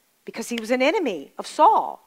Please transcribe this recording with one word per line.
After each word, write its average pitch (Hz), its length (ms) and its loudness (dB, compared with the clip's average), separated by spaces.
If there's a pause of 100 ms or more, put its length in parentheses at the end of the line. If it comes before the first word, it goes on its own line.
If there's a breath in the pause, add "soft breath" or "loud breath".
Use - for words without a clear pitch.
(240)
because - 240 -12
he 233 120 -6
was 214 100 -8
an 254 100 0
enemy 262 560 -2
of - 120 -12
Saul. 311 580 2